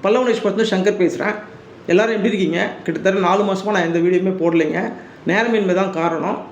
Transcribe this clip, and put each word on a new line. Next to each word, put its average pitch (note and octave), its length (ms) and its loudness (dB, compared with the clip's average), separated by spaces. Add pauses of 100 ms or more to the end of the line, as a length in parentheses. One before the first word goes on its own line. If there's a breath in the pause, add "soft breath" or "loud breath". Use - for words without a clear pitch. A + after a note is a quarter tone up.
பல்லவன் A#3+ 280 2
எக்ஸ்பர்ட்ஸ்லேருந்து G#3 380 0
சங்கர் F#3+ 300 0
பேசுறேன். F#3 360 0 (520)
எல்லாரும் G#3+ 280 4
எப்படி G#3 120 0
இருக்கீங்க? F3+ 420 0 (140)
கிட்டத்தட்ட F#3 360 -2
நாலு F#3+ 240 2
மாசமா G3 280 -2
நான் E3+ 220 0
எந்த E3+ 60 2
வீடியோவுமே F3+ 400 2
போடலைங்க. E3 520 0 (360 loud breath)
நேரமின்மை G#3 460 2
தான் F#3+ 180 0
காரணம். E3 500 -2 (100)